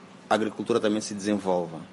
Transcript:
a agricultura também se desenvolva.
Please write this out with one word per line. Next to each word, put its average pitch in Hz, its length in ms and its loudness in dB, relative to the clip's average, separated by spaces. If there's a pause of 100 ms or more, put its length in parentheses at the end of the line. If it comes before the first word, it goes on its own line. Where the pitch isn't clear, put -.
(300)
a - 40 4
agricultura 107 460 0
também 107 220 2
se - 120 -8
desenvolva. 92 680 0 (120)